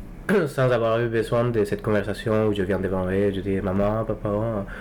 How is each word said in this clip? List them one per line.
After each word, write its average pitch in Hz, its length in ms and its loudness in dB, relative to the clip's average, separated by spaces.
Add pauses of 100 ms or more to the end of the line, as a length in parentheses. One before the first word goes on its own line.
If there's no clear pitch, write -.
(280)
<clears throat> 185 180 2
sans 131 240 0
avoir 113 300 2
eu 120 80 0
besoin 113 360 2
de 113 200 2
cette 98 180 -2
conversation 107 640 0
où 104 80 2
je 98 80 0
viens 92 160 0
devant 92 280 -2
eux, 98 280 2
je 95 60 -4
dis, « 95 220 -2
Maman, 101 420 0
papa, 107 600 -2 (160)